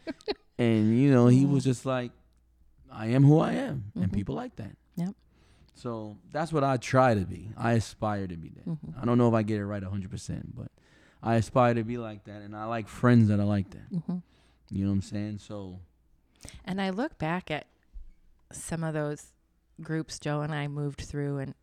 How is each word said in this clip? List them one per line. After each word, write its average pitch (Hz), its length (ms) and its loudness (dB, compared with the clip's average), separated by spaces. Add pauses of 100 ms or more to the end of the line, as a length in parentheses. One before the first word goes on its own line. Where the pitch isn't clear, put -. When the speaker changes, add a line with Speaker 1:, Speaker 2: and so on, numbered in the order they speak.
(180)
Speaker 1:
<laughs> - 400 -12
Speaker 2:
and, 113 420 4
you 143 120 6
know, 123 160 8
he 127 180 8
was 139 180 2
Speaker 1:
Mm-hmm. 131 60 0
Speaker 2:
just 123 160 -2
like, 127 260 -4 (800)
"I 113 160 -8
am 131 160 4
who 147 160 8
I - 140 0
am," 139 420 -6
and 175 100 -2
Speaker 1:
Mm-hmm. - 100 -2
Speaker 2:
people 135 200 -6
like 247 220 -10
that. - 180 -14 (200)
Speaker 1:
Yep. 180 200 -6 (600)
Speaker 2:
So 110 420 -10 (140)
that's 156 220 -4
what 147 100 2
I 135 140 2
try 127 380 4
to 98 100 0
be. 90 320 -10
I 117 160 0
aspire 104 540 -2
to 87 100 -10
be 80 120 -14
that. - 200 -18
Speaker 1:
Mm-hmm. - 320 -10
Speaker 2:
I 107 40 -2
don't 120 120 4
know 120 100 6
if 113 60 4
I 113 100 4
get 107 160 -2
it 101 60 -4
right 101 180 -6
a 92 60 -8
hundred 95 220 -8
percent, - 440 -10
but - 160 -12 (500)
I 113 140 2
aspire 120 380 4
to 117 100 -2
be 120 140 -6
like 107 280 -12
that, 104 180 -16
and 104 120 -14
I 107 100 -10
like 113 220 -6
friends 120 420 8
that 104 100 4
are 101 60 2
like 101 260 0
that. - 200 -18
Speaker 1:
Mm-hmm. 175 260 -4 (520)
Speaker 2:
You 98 160 -2
know 98 60 0
what 98 40 2
I'm 98 60 0
saying? 104 380 -8
So. 95 400 -14 (840)
Speaker 1:
And 190 160 -6
I 190 80 -2
look 226 280 -6
back 170 340 -4
at 147 160 -8 (840)
some - 320 -8
of 160 100 -4
those 147 380 -6 (500)
groups 160 380 -6
Joe 147 220 -4
and 151 120 -6
I 147 140 -4
moved 143 340 -6
through, 143 380 -6
and 135 240 -8